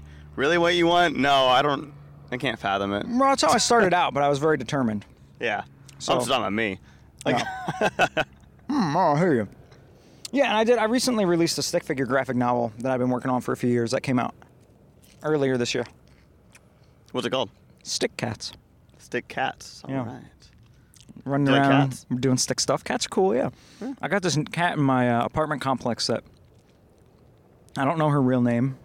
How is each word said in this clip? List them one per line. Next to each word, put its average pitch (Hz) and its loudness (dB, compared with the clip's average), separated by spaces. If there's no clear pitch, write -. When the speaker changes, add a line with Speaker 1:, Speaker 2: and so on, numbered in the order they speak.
Speaker 1:
really 151 2
what 175 2
you 170 2
want?" 170 4
No, 135 4
I 127 6
don't, 143 -4
I 127 -4
can't 123 -4
fathom 98 -2
it. 101 -2
Speaker 2:
Well, 262 2
that's 269 0
how 302 2
I 254 4
started 208 4
out, 156 2
but 139 -2
I 143 2
was 143 0
very 156 2
determined. 117 -4
Speaker 1:
Yeah. 104 -4
Speaker 2:
So - -4
Speaker 1:
I'm 127 0
just 120 -2
talking 127 0
about 98 -2
me. 104 -2
Like, - 0
Speaker 2:
Yeah. 196 0
Speaker 1:
<laughs> 156 0
Speaker 2:
Hmm, 196 -2
oh, 170 4
I 143 2
hear 170 2
you. 107 0
Yeah, 277 2
and 214 0
I 220 4
did, 240 4
I 214 0
recently 233 0
released 170 2
a 143 -2
stick - -2
figure 135 -2
graphic 131 0
novel 123 0
that 131 -4
I've 127 0
been 127 0
working 123 -2
on 123 0
for 127 -4
a 123 -4
few 123 -2
years 117 0
that 135 -2
came 123 0
out - -4
earlier 139 2
this 120 -2
year. 120 -2
Speaker 1:
What's 123 -4
it 120 -4
called? 127 -2
Speaker 2:
Stick - -6
Cats. - -8
Speaker 1:
Stick - -8
Cats. - -8
All 135 -10
Speaker 2:
Yeah. 131 -4
Speaker 1:
right. 123 -14
Speaker 2:
Running 139 0
Speaker 1:
Do 135 4
you 135 4
like 139 4
Speaker 2:
around, 139 4
Speaker 1:
cats? - -12
Speaker 2:
doing 127 2
stick - -2
stuff. 139 -2
Cats - -4
are - -10
cool, 196 2
yeah. - -2
Speaker 1:
Yeah. 262 -8
Speaker 2:
I 147 -4
got 185 -2
this 156 0
cat 170 -2
in 147 2
my, 127 2
uh, 120 2
apartment 151 -2
complex 127 -4
that 117 -2
I 139 0
don't 160 0
know 151 2
her 143 2
real 127 2
name 120 0